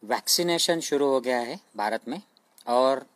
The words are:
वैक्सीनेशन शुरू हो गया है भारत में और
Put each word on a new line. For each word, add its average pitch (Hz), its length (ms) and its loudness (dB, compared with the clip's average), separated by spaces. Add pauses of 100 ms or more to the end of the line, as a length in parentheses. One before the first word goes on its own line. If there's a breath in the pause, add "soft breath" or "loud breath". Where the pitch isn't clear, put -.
वैक्सीनेशन 170 760 0
शुरू 143 280 0
हो 135 140 2
गया 123 180 0
है 123 200 -8 (180)
भारत 107 300 -2
में 156 140 -8 (460)
और 131 380 2 (100)